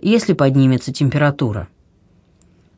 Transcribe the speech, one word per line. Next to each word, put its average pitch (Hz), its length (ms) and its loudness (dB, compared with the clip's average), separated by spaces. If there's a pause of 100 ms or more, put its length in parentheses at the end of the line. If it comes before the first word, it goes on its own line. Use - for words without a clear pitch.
если 220 320 0
поднимется 135 580 2
температура". 139 800 -2 (1080)